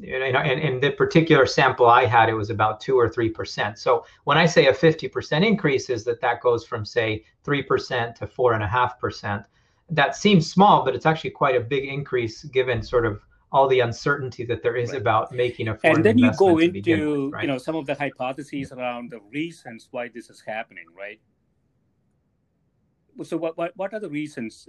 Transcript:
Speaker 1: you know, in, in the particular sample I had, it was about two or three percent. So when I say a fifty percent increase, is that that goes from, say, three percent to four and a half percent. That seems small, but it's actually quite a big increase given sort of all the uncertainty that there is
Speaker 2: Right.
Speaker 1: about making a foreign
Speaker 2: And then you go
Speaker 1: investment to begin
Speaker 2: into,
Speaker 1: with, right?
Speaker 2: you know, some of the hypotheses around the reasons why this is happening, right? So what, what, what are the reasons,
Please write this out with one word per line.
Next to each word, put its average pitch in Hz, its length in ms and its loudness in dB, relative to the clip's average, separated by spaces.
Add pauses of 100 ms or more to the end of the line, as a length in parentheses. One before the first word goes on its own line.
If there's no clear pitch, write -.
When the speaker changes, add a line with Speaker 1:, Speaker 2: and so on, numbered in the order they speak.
Speaker 1:
you 131 180 -8
know, 131 220 -2
in, 151 180 -2
in 131 220 -4
the 139 100 0
particular 147 540 4
sample 131 420 4
I 123 180 6
had, 113 220 4
it 113 60 0
was 107 160 -4
about 107 320 -2
two 131 180 2
or 117 80 4
three 113 220 -2
percent. - 500 -8
So - 260 0 (200)
when 143 120 2
I 170 80 6
say 156 220 4
a 131 60 8
fifty - 340 2
percent 151 380 -2
increase, 151 440 0
is 113 140 -4
that 120 160 -4
that 120 220 -2
goes 117 240 0
from, - 180 -8
say, 110 400 -4 (200)
three 143 200 -2
percent 127 540 -4
to 110 100 -10
four 123 260 0
and 110 80 -2
a 104 60 -2
half 123 320 -2
percent. 104 460 -6 (440)
That 151 280 0
seems 202 340 2
small, 180 320 6
but 127 120 -2
it's 156 100 -4
actually 156 240 -2
quite 135 260 -2
a 120 60 0
big 135 240 -4
increase 135 580 -6
given 127 400 -2
sort 120 220 0
of 107 160 -4 (300)
all 139 180 4
the 127 100 4
uncertainty 123 640 -2
that 113 160 -4
there 120 140 -2
is 120 160 -4
Speaker 2:
Right. 135 100 -6
Speaker 1:
about 110 300 0
making 123 380 -4
a 113 60 -4
foreign 156 220 2
Speaker 2:
And 160 80 4
then 220 120 4
you 247 200 6
go 196 120 4
Speaker 1:
investment 160 120 4
to 175 120 4
begin 180 260 0
Speaker 2:
into, 147 260 -2
Speaker 1:
with, 147 80 -6
right? - 100 -8
Speaker 2:
you - 40 -4
know, 135 100 -2
some 160 200 -8
of 147 80 -8
the 143 100 -6
hypotheses 135 800 -8
around 120 380 -10
the 113 100 -18 (100)
reasons 143 600 -12
why 120 180 -8
this 117 200 -18
is 113 160 -20
happening, 107 400 -12 (100)
right? 101 260 -16 (2000)
So 160 140 -6
what, 165 200 -6
what, 170 200 -6
what 196 160 -8
are 214 80 -10
the 196 80 -10
reasons, 147 600 -10